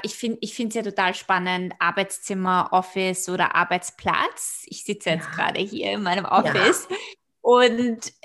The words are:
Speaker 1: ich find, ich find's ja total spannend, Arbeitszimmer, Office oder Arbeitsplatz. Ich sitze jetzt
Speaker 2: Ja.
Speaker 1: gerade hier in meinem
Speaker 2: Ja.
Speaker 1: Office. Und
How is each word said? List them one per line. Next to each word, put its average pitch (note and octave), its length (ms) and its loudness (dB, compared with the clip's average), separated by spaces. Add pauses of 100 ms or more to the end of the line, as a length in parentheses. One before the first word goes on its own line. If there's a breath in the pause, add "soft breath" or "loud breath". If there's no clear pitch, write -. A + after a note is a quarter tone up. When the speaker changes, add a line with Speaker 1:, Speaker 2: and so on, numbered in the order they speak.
Speaker 1:
ich G#3 120 -6
find, A3+ 240 -4
ich G#3+ 140 -6
find's A3+ 200 -4
ja A3+ 80 -2
total G3 320 0
spannend, F3+ 640 0
Arbeitszimmer, F#3 920 0
Office F#3 560 0
oder F3+ 260 2
Arbeitsplatz. - 1120 -2
Ich - 180 -14
sitze G3+ 260 -4
jetzt D#3+ 160 -2
Speaker 2:
Ja. - 40 -10
Speaker 1:
gerade D#3+ 300 -2
hier G3 320 -4
in G#3 100 -4
meinem F#3 220 0
Speaker 2:
Ja. E3 160 4
Speaker 1:
Office. G3+ 480 2 (520 loud breath)
Und A#3+ 720 4 (120)